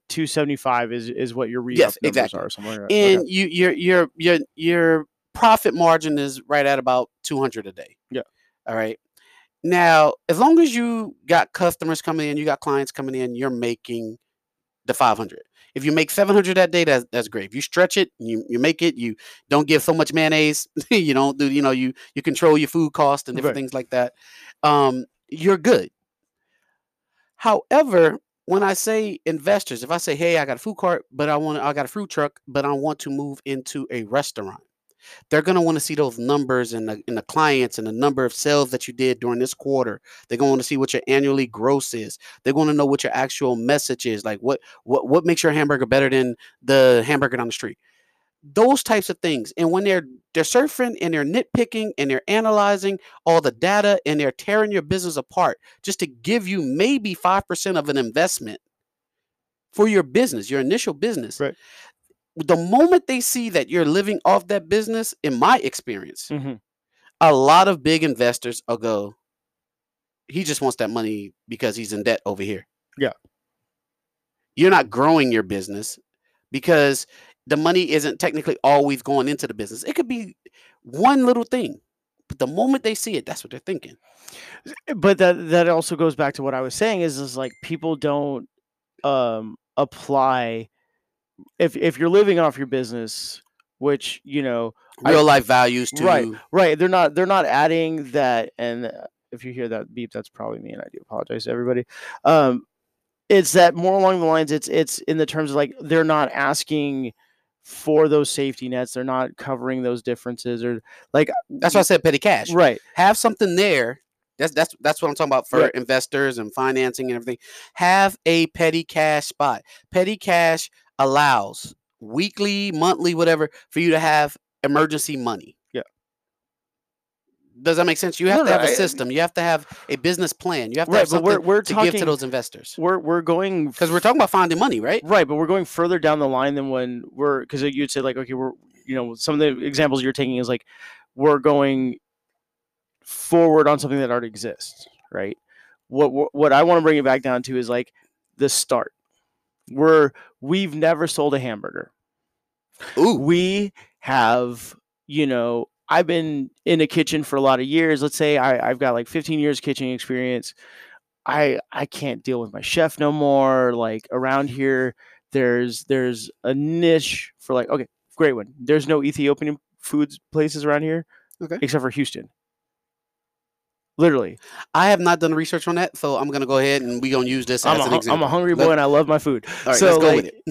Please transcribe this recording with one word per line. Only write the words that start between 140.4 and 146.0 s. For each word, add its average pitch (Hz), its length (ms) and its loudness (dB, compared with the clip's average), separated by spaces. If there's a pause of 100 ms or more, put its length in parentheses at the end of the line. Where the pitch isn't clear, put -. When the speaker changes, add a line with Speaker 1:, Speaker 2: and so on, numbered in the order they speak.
Speaker 1:
like, 123 160 -4 (500)
we're 143 240 4
going 135 580 0 (1080)
forward 156 680 2
on 147 100 4
something 139 200 -4
that 131 120 -2
already 120 180 -2
exists, - 580 -14 (260)
right? 98 240 -8 (520)
What, 135 240 0